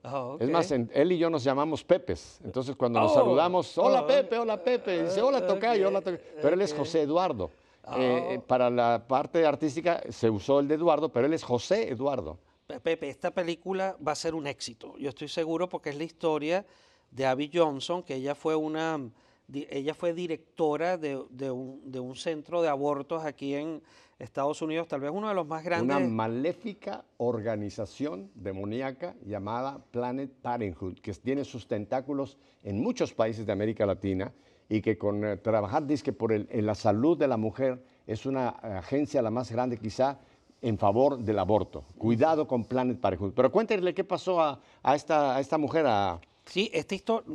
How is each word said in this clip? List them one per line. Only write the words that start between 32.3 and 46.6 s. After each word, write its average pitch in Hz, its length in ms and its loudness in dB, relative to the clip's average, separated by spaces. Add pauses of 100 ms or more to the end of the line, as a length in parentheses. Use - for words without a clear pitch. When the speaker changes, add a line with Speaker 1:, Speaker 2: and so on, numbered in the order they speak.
Speaker 2:
en 101 180 -2
muchos 202 320 -2
países 113 320 -2
de 104 80 -2
América 107 320 0
Latina 95 480 0 (380)
y 110 100 2
que 107 160 2
con, 104 260 -2
eh, 104 140 -2
trabajar, 110 500 0
dizque, 139 280 -2
por 113 180 0
el, 104 180 0
en 110 140 -2
la 107 100 0
salud 120 440 2
de 143 100 2
la 127 80 2
mujer, 127 460 -2 (240)
es 110 180 -6
una, 131 380 -2
eh, 113 60 -10
agencia 135 520 -2
la 113 100 0
más 117 220 -4
grande 120 240 -2
quizá 127 420 -2 (440)
en 110 160 0
favor 123 400 4
del 107 200 0
aborto. 92 460 2 (140)
Cuidado 143 480 2
con 120 180 -2
Planet 123 340 -2
Parenthood. 95 360 -2
Pero 127 180 4
cuéntenle 190 400 2
qué 185 120 -2
pasó 180 360 -2
a, 143 200 2 (220)
a 131 120 4
esta, 147 420 2
a 135 40 0
esta 139 180 0
mujer, 151 280 2
a 98 340 2 (240)
Speaker 1:
Sí, 196 300 -2